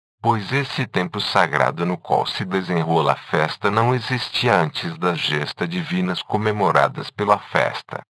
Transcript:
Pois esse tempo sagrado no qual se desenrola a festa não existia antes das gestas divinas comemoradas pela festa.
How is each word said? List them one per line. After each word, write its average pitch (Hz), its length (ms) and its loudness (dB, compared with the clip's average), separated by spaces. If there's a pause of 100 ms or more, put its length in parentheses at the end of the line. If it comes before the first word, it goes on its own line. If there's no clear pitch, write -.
(220)
Pois 110 300 0
esse 135 340 -2
tempo 95 340 -4
sagrado 76 640 2
no 87 140 0
qual - 280 0
se - 200 -6
desenrola 82 640 2
a - 40 0
festa 78 540 -2
não 113 240 4
existia 120 640 0
antes 82 400 0
das 87 220 0
gestas 76 500 -4
divinas 90 540 -2
comemoradas 104 880 0
pela 104 280 2
festa. - 640 -2 (140)